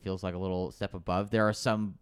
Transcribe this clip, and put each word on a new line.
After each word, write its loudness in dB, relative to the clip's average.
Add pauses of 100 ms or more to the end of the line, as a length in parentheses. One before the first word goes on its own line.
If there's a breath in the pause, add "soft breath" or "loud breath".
feels -2
like -4
a -4
little -2
step -8
above. 0
There 6
are 4
some 0